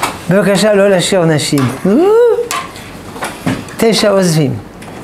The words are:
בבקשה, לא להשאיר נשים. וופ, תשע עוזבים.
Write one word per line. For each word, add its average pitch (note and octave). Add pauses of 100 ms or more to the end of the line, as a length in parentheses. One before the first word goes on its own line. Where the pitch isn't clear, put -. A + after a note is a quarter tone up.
(300)
בבקשה, G3
לא G3
להשאיר F3+
נשים. D3+ (220)
וופ, G#4+ (1200)
תשע A3
עוזבים. D#3+ (500)